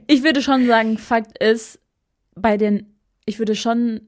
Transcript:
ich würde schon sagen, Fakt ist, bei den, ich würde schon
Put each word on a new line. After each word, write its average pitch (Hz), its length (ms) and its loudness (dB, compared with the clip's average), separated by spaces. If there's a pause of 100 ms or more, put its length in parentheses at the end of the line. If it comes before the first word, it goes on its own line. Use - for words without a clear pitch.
ich 277 160 4
würde 285 180 2
schon 262 240 2
sagen, 220 320 2
Fakt 226 400 -4
ist, 226 400 -2 (560)
bei 208 220 0
den, 208 400 -2 (280)
ich 208 140 -8
würde 214 160 -2
schon 233 540 -2